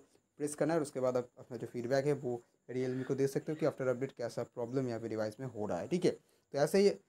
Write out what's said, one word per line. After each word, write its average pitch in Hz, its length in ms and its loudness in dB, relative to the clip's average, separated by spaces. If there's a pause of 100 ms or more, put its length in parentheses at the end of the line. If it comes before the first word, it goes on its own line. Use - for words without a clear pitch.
(400)
प्रेस 147 160 -2
करना 156 180 2
है 170 60 2
और 147 40 2
उसके 135 160 -6
बाद 127 180 2
आप 120 120 -2 (100)
अपना 123 180 -12
जो 117 100 -6
फीडबैक 123 380 0
है 147 100 4
वो 123 260 -4 (280)
Realme 127 340 -2
को 131 120 -2
दे 135 120 4
सकते 147 240 -4
हो 156 40 -4
कि 156 100 0
after 131 220 0
update 127 240 0
कैसा 120 340 -6
प्रॉब्लम 127 420 -2
यहाँ 113 120 -4
पे 113 100 -6
डिवाइस 110 300 -2
में 131 80 -6
हो 107 180 -6
रहा 92 140 -2
है। - 80 -4
ठीक 175 180 2
है, 131 60 6
तो - 460 -10
ऐसे 151 220 6
ही 196 100 8 (200)